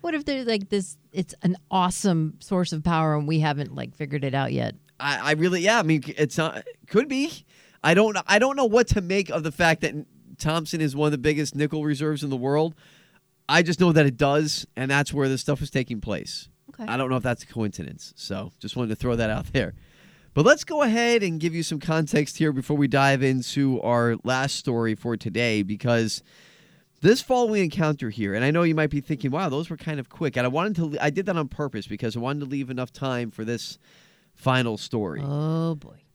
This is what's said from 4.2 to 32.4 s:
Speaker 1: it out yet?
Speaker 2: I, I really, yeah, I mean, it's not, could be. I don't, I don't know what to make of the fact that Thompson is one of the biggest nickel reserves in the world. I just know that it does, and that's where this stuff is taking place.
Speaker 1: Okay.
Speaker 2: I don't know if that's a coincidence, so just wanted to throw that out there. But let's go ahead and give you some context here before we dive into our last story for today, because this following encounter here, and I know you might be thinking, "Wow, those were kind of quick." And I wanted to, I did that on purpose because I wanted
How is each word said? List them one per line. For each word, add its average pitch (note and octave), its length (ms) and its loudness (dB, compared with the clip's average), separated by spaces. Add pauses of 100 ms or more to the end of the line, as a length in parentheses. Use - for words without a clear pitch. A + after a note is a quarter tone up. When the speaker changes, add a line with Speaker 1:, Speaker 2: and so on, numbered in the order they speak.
Speaker 1:
it C3+ 120 -2
out C3 180 -2
yet? A#2+ 220 -4 (240)
Speaker 2:
I, C#3+ 180 -2
I C#3+ 160 -2
really, F3 280 2
yeah, A3 180 4
I F#3+ 40 2
mean, D#3 200 2 (140)
it's D3+ 220 0
not, D#3+ 240 -4 (240)
could B3+ 200 2
be. C#4 240 -2 (520)
I D#3+ 100 4
don't, G#3 240 4 (100)
I G3+ 120 6
don't C4+ 160 2
know C#4 100 2
what A#3 240 4
to G#3 120 2
make F#3+ 280 -2
of D#3+ 140 -4
the D#3 80 -2
fact E3 300 2
that D#3 120 -2 (460)
Thompson D#3+ 420 -2
is C#3 140 0
one D3+ 120 2
of D3 40 4
the D3 80 -2
biggest D3 360 0
nickel D3+ 280 -2
reserves D3+ 400 -2
in C#3 80 -4
the C3+ 60 -2
world. D3 360 0 (760)
I D#3+ 140 6
just E3 160 0
know F3+ 140 6
that D3+ 120 8
it B2 120 2
does, D3 580 0
and C3 160 -2
that's C#3 220 2
where C#3 160 0
this C3 120 -2
stuff D3 200 -2
is C#3+ 100 -8
taking A#2+ 300 -4
place. - 480 -8 (220)
Speaker 1:
Okay. A#3+ 140 -16
Speaker 2:
I B2 120 -4
don't C3 120 -2
know C3 60 2
if A#2+ 80 -2
that's A#2+ 200 -2
a - 40 -20
coincidence, - 680 -8
so G2 420 -10
just - 160 -12
wanted A#2+ 140 -2
to A2 80 -2
throw B2 180 -2
that A2+ 140 0
out - 240 -6
there. G#2+ 200 -2 (600)
But D3 120 4
let's D4 200 6
go D4+ 160 -2
ahead A#3 420 2
and E3 160 -2
give E3 160 -2
you E3 80 -2
some D#3 160 -4
context D#3 580 0
here D#3 140 2
before C3+ 240 -2
we C#3+ 140 4
dive C3+ 340 4
into C3 580 2
our A#2 420 2
last C3 340 0
story A2+ 380 0
for A#2 200 -4
today, G#2+ 480 0
because A2 580 0 (800)
this C4 200 6
following A3+ 420 2
encounter D3+ 460 0
here, G#2 240 -2
and A2+ 100 0
I C#3+ 80 4
know E3+ 120 2
you D#3+ 120 2
might D#3 140 2
be C#3+ 120 -2
thinking, C#3 300 -4
"Wow, E3+ 180 -2
those D3 200 -4
were D#3+ 80 -8
kind D3+ 220 -6
of B2+ 100 -12
quick." D3 260 -4
And B2 100 0
I B2+ 40 2
wanted F3 260 0 (180)
to, - 100 -2
I D3 60 4
did E3+ 180 -2
that F3 100 0
on D3 100 -2
purpose C3 400 -6
because A2 300 -6
I - 20 -4
wanted C#3+ 220 -4